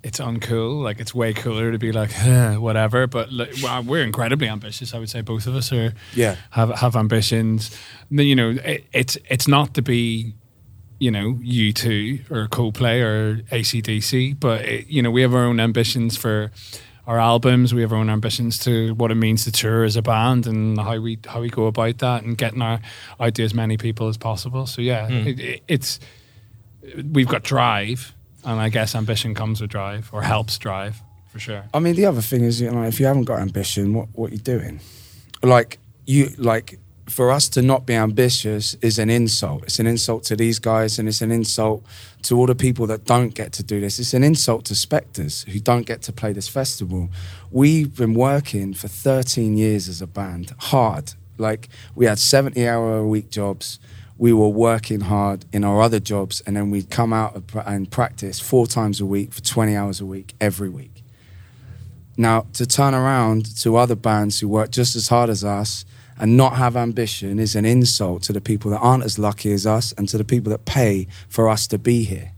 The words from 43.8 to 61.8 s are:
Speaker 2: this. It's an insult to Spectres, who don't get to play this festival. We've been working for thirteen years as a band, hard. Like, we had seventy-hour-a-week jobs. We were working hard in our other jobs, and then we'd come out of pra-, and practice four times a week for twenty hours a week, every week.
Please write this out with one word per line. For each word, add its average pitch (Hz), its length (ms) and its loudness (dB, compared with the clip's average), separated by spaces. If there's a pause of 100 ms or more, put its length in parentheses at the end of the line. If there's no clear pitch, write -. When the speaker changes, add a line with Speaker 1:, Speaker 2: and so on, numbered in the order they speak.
Speaker 2:
this. 101 180 -4
It's 123 140 -4
an 127 100 4
insult 123 440 4
to 104 80 -6
Spectres, - 720 -4
who 98 140 -6
don't 120 280 2
get 113 160 -8
to 110 100 -10
play 107 220 -4
this 98 140 -8
festival. 92 600 -4 (420)
We've 147 460 4
been 113 160 2
working 117 600 0
for 101 140 -10
thirteen 123 680 0
years 107 320 2
as 87 140 -10
a 92 40 -10
band, 92 520 -10
hard. 113 560 0 (240)
Like, 110 320 -4 (240)
we 120 100 4
had 110 140 4
seventy-hour-a-week 117 1120 2
jobs. 101 480 -6 (380)
We 117 160 6
were 107 160 6
working 110 520 2
hard 101 520 0
in 104 120 0
our 101 180 4
other 113 180 4
jobs, 101 460 -4
and 101 100 -4
then 101 140 -2
we'd 98 200 -4
come 117 220 0
out 110 240 0
of 90 120 -12
pra-, 107 180 -8
and 98 240 -6
practice - 500 -4
four 123 260 4
times 107 340 -2
a 101 60 -2
week 101 260 -2
for - 80 -14
twenty 110 360 0
hours 98 240 -4
a 98 60 -10
week, 95 340 -14
every 98 280 -2
week. - 340 -14 (1120)